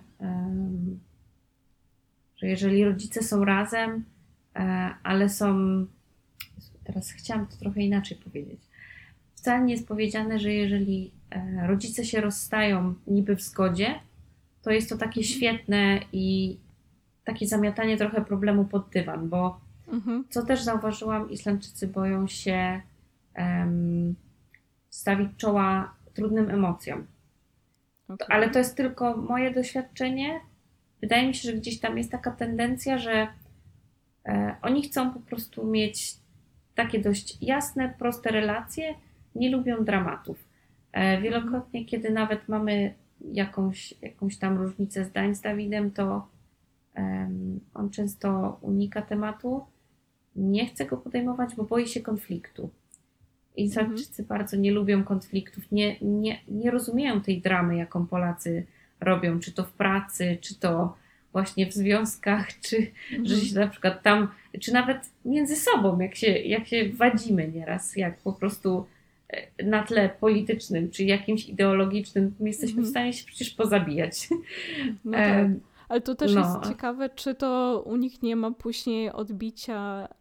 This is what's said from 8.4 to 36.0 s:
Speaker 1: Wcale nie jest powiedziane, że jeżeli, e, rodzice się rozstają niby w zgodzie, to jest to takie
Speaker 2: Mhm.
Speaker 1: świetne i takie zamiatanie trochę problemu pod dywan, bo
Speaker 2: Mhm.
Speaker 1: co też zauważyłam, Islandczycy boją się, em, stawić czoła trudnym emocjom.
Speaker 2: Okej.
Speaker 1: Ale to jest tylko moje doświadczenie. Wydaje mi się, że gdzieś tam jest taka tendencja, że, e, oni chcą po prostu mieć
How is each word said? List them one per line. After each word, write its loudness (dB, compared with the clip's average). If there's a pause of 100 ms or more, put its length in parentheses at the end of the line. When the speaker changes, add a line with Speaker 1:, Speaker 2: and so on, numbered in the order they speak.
Speaker 1:
Wcale 2
nie 2
jest -6
powiedziane, 0
że 0
jeżeli, 0 (200)
e, -4
rodzice 0
się 0
rozstają 2 (120)
niby 4
w -12
zgodzie, 0 (680)
to -2
jest 2
to -4
takie -4
Speaker 2:
Mhm. 0
Speaker 1:
świetne 2 (120)
i 0 (680)
takie -4
zamiatanie 2
trochę 0
problemu 2
pod -2
dywan, -2
bo 0 (280)
Speaker 2:
Mhm. -2
Speaker 1:
co -2
też 2
zauważyłam, -2
Islandczycy -4
boją 0
się, -2 (540)
em, 0 (760)
stawić 0
czoła 2 (200)
trudnym 2
emocjom. 0 (1000)
Speaker 2:
Okej. -8
Speaker 1:
Ale 6
to 4
jest 2
tylko -2
moje -2
doświadczenie. -4 (600)
Wydaje 2
mi 0
się, -6
że -4
gdzieś -6
tam -2
jest -4
taka -6
tendencja, -2
że, 0 (1000)
e, 0
oni 2
chcą -2
po -12
prostu -8
mieć -2 (580)